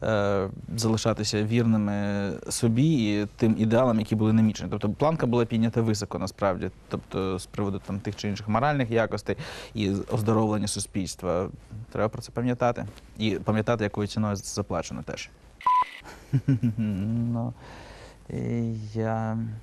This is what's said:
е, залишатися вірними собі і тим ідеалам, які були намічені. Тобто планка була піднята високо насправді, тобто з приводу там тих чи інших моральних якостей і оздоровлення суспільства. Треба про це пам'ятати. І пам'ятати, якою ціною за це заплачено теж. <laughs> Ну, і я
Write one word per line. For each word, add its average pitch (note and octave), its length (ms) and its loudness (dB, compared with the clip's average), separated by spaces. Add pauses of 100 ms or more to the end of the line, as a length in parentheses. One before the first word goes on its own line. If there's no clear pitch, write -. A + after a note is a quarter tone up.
е, G2+ 460 2 (260)
залишатися A2 680 2
вірними G#2 880 2 (180)
собі A#2+ 380 4
і G#2 480 2
тим A2 240 4
ідеалам, A2+ 400 4
які G#2+ 160 -2
були G#2+ 180 4
намічені. G#2+ 360 4
Тобто G#2 200 -2
планка D3+ 360 2
була A#2+ 200 4
піднята A2+ 360 2
високо G#2 380 0
насправді, F#2+ 500 -2 (200)
тобто F#2+ 500 -4
з - 60 -12
приводу G2+ 400 -4
там G2+ 140 -4
тих G2+ 160 -6
чи - 140 -4
інших G#2 180 -6
моральних B2 440 2
якостей A2 460 0 (360)
і G#2 180 2 (200)
оздоровлення G#2+ 560 2
суспільства. F#2 840 -4 (420)
Треба G#2 180 0
про A2+ 120 -10
це - 100 -14
пам'ятати. A#2+ 540 0 (320)
І G#2+ 140 2
пам'ятати, A2 520 2
якою G#2 240 0
ціною G#2+ 280 0
за G2 60 -6
це - 120 -10
заплачено F2 500 -4
теж. - 260 -10 (1040)
<laughs> C3 160 0 (840)
Ну, A#2 200 -4 (760)
і A#2 440 -4 (200)
я A2 440 0 (260)